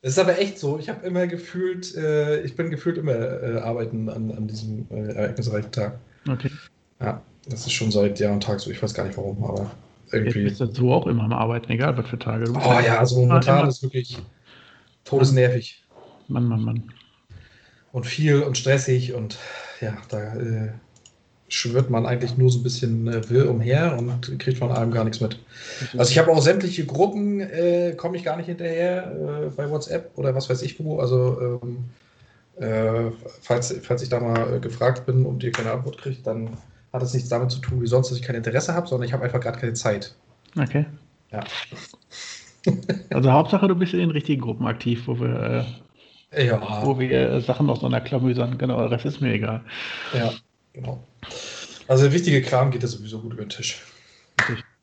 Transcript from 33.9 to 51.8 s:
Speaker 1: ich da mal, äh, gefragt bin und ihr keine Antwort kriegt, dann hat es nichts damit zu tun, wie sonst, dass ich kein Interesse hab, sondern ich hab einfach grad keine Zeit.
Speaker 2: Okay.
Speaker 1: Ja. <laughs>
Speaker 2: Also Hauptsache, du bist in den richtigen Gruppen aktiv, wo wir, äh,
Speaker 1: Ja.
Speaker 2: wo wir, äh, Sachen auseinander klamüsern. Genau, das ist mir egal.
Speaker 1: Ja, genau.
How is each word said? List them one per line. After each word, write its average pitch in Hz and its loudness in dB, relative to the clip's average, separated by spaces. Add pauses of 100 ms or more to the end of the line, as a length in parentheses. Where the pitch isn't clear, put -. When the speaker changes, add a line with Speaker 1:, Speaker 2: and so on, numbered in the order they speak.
Speaker 1:
ich 131 -8
da 123 0
mal, 117 0
äh, 123 0
gefragt 123 0
bin 131 4
und 131 -4
ihr 123 -2
keine 113 -2
Antwort 131 -6
kriegt, 131 -10
dann 113 -4 (420)
hat 127 -2
es 123 -2
nichts 123 0
damit 123 0
zu - -4
tun, 127 -2
wie 113 0
sonst, 127 4
dass 123 -4
ich - -6
kein 123 -4
Interesse 113 0
hab, 175 0
sondern 123 -2
ich 120 -2
hab 135 -2
einfach 123 0
grad 117 -4
keine 117 -2
Zeit. 107 -2 (420)
Speaker 2:
Okay. 147 2 (460)
Speaker 1:
Ja. 101 -8
<laughs> - -14 (1600)
Speaker 2:
Also 127 6
Hauptsache, 175 6
du 190 4
bist 180 0
in 180 2
den 170 4
richtigen 143 0
Gruppen 113 -4
aktiv, 117 -2
wo 120 -2
wir, 120 -2 (640)
äh, 139 2
Speaker 1:
Ja. 110 2 (240)
Speaker 2:
wo 135 2
wir, 127 0
äh, 131 2
Sachen 131 2
auseinander 120 0
klamüsern. 123 0
Genau, 120 0
das 117 -2
ist - -4
mir 123 0
egal. 110 -2 (500)
Speaker 1:
Ja, 120 0 (440)
genau. 127 -10 (840)